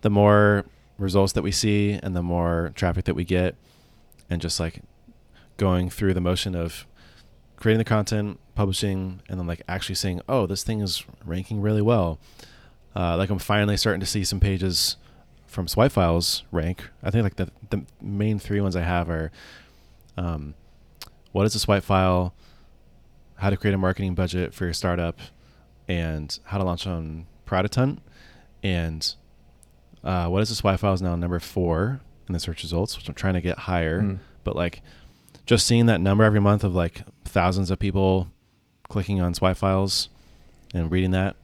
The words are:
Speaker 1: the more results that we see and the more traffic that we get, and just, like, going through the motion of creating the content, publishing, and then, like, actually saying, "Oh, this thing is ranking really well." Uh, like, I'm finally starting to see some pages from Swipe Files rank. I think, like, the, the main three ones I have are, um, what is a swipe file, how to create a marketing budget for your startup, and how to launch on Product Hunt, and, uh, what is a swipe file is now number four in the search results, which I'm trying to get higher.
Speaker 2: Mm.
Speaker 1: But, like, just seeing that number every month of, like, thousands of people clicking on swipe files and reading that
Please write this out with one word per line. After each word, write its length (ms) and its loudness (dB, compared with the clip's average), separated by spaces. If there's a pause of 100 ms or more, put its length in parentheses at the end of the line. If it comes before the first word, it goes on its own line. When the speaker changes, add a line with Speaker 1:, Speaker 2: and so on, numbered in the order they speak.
Speaker 1:
the 100 4
more 540 6 (340)
results 340 2
that 80 0
we 100 -2
see 420 2
and 220 -6
the 60 -2
more 540 0
traffic 300 -2
that 100 0
we 100 -2
get, 300 0 (720)
and 100 -2
just, 200 -4
like, 220 -6 (760)
going 320 2
through 240 0
the 80 0
motion 340 -2
of 300 -6 (680)
creating 240 2
the 40 2
content, 560 0 (160)
publishing, 760 -2
and 100 -6
then, 80 -4
like, 200 -6
actually 280 -6
saying, 320 -4
"Oh, 200 0
this 160 -4
thing 180 -2
is 220 -4 (220)
ranking 360 -6
really 200 2
well." 380 2 (760)
Uh, 200 0
like, 140 0
I'm 100 0
finally 380 2
starting 220 0
to 60 -6
see 180 -2
some 160 -2
pages 580 0 (480)
from 220 -6
Swipe 240 2
Files 600 2
rank. 380 -4 (140)
I 80 -4
think, 120 2
like, 120 -2
the, 140 -4 (200)
the 140 -2 (180)
main 380 -2
three 200 -2
ones 160 0
I 60 0
have 280 0
are, 220 -2 (840)
um, 380 -6 (760)
what 140 2
is 100 2
a 40 -4
swipe 240 2
file, 500 2 (1000)
how 140 0
to 80 0
create 160 2
a 40 2
marketing 380 0
budget 380 -2
for 120 -6
your 80 -2
startup, 460 -2 (680)
and 580 -4
how 120 -6
to 60 0
launch 240 -4
on 400 -8 (180)
Product 300 0
Hunt, 260 2 (640)
and, 500 -2 (880)
uh, 240 0
what 140 2
is 100 0
a 40 -6
swipe 240 2
file 140 2
is 80 -2
now 140 -2
number 240 -2
four 640 -2 (260)
in 60 -4
the 60 -2
search 240 -8
results, 340 -4
which 100 -14
I'm 80 -10
trying 200 0
to 60 0
get 180 -2
higher. 420 -2
Speaker 2:
Mm. 180 -2 (240)
Speaker 1:
But, 120 -4
like, 260 -4 (640)
just 200 4
seeing 220 4
that 140 4
number 220 4
every 180 6
month 220 4
of, 120 0
like, 280 -2 (220)
thousands 460 2
of 80 -2
people 480 2 (600)
clicking 320 -2
on 120 0
swipe 240 2
files 520 0 (640)
and 180 -2
reading 200 2
that 320 0